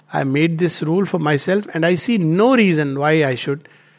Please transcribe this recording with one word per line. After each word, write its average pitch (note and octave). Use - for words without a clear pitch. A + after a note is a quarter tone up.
I D3
made D3+
this E3+
rule E3+
for F3+
myself D#3+
and E3
I F3+
see A#3
no F#3+
reason D3+
why D3+
I C3
should C#3+